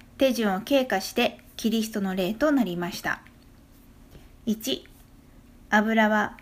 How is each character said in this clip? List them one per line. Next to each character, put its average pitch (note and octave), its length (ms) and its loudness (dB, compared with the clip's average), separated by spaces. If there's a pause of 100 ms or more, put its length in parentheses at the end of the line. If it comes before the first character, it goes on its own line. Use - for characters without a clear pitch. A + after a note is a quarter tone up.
(180)
手 C4+ 140 4
順 G#3+ 220 0
を F#3+ 60 -4
経 C4 240 2
過 G3 160 -2
し - 140 -10
て - 240 0 (180)
キ A3+ 140 -2
リ A3 120 0
ス A3 80 -6
ト G#3+ 100 -6
の F#3+ 140 -2
霊 F#3+ 200 -2
と D4+ 180 2
な C4+ 100 4
り F3 140 -2
ま F3 160 -6
し - 80 -12
た。 - 220 -6 (1200)
一、 A3 400 -4 (840)
油 G#3+ 380 4
は G#3+ 340 0